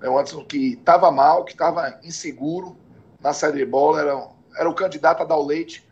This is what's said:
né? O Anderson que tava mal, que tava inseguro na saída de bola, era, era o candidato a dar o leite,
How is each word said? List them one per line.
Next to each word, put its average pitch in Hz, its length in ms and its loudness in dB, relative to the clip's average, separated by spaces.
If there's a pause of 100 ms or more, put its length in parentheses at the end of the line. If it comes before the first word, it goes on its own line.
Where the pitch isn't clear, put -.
né? - 80 -6
O 127 100 2
Anderson 143 260 -4
que 131 320 -4
tava 175 360 4
mal, 147 320 4
que - 120 -16
tava 165 460 -2
inseguro 160 760 -10 (440)
na 143 120 -2
saída 143 260 -2
de 131 80 0
bola, 143 340 2
era, 139 280 -4 (280)
era 165 140 -2
o - 40 -6
candidato 165 480 0
a 160 40 -4
dar 156 100 0
o 143 100 0
leite, 165 460 -6